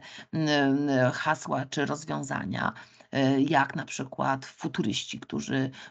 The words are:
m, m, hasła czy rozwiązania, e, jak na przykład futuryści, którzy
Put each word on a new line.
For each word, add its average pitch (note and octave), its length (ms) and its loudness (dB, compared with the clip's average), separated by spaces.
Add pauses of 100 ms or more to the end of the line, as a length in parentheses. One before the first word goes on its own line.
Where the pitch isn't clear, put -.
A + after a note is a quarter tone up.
(340)
m, D#3+ 160 0
m, C#3 640 4
hasła D#3 540 -2
czy C#3+ 200 -2
rozwiązania, D3 880 -4 (380)
e, C3+ 300 4
jak C#3+ 340 4
na C3+ 100 -4
przykład C3+ 600 -4
futuryści, - 760 -4
którzy C3 520 -2 (200)